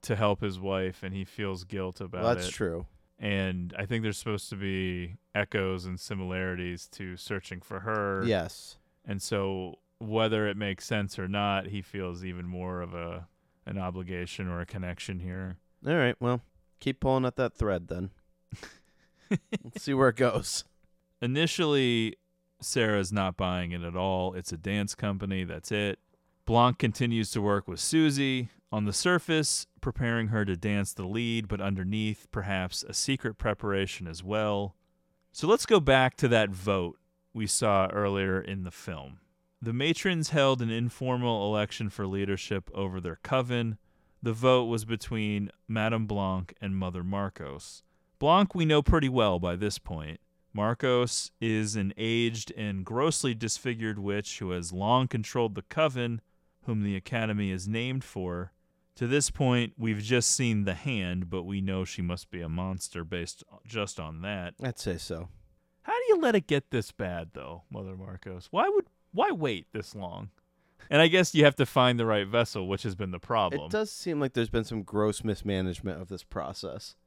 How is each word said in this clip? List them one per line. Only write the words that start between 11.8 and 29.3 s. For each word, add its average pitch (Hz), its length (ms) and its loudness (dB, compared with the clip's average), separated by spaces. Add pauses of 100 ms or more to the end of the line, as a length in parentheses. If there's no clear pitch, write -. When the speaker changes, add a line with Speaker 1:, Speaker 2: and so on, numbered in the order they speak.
Speaker 1:
feels 90 420 -8
even 90 220 -8
more 90 340 -6
of 87 140 -8
a, 85 320 -8 (400)
an - 100 -6
obligation 90 680 -6
or 87 140 -4
a 87 60 -6
connection 92 520 -8
here. 90 380 -8 (280)
Speaker 2:
All 147 120 2
right, 127 240 4
well, 120 220 0 (360)
keep 131 220 -4
pulling 131 240 4
at 123 100 0
that 123 220 0
thread 90 320 0
then. 90 220 -6 (420)
Speaker 1:
<laughs> - 80 -14 (1040)
Speaker 2:
Let's - 180 -14
see 143 120 0
where 131 140 8
it 110 80 2
goes. - 480 0 (560)
Speaker 1:
Initially, 131 960 2 (440)
Sarah's 104 520 2
not 95 240 0
buying 90 360 0
it 87 100 -6
at 85 140 -6
all. 92 380 0
It's 90 180 -8
a 87 40 -6
dance 98 380 -2
company, 98 500 -4
that's 82 280 -8
it. 104 260 0 (480)
Blanc 120 320 6
continues 117 540 0
to 110 100 -2
work 101 260 2
with 85 120 -6
Susie, 139 680 2 (240)
on 107 120 0
the 104 80 0
surface, 165 760 2 (140)